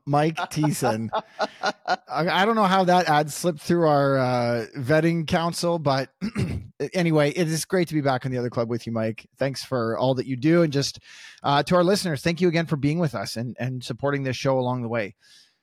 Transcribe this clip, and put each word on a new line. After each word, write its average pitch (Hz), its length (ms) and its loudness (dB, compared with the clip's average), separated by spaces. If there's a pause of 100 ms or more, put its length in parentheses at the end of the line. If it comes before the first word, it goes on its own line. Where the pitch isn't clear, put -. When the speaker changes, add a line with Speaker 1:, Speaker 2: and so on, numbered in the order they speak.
Speaker 1:
Mike 151 300 0
Thiessen. 143 760 -2 (180)
Speaker 2:
<laughs> - 340 -8
Speaker 1:
I, - 360 -4 (100)
I 160 360 0
don't 226 100 2
know 220 100 2
how 190 200 4
that 180 240 4
ad 151 240 2
slipped 165 280 -2
through 170 280 2
our, 139 300 4
uh, 120 480 0 (100)
vetting 156 500 2
council, 170 540 -2
but 135 300 0 (420)
<clears throat> - 420 -8
anyway, 156 360 4
it 165 180 0
is 160 160 -2
great 180 240 0
to 156 60 -4
be 151 60 0
back 135 240 0
on 131 60 -4
the 127 80 -2
other 120 120 -2
club 117 200 -2
with 120 160 -4
you, 117 60 -6
Mike. 113 340 -4 (100)
Thanks 135 280 -4
for 113 340 -2
all 131 160 2
that 123 120 -4
you 131 100 -4
do. 160 260 4
And 156 100 0
just, 139 280 -2 (420)
uh, 143 220 2
to 180 100 0
our 180 80 6
listeners, 175 400 0
thank 170 180 -2
you 185 60 4
again 165 200 0
for 160 100 -2
being 143 240 0
with 143 160 -2
us 101 180 -8
and, 117 240 -8
and 123 240 -6
supporting 139 400 -4
this 131 140 -4
show 135 200 0
along 123 260 -2
the 117 60 -6
way. 113 280 -6 (460)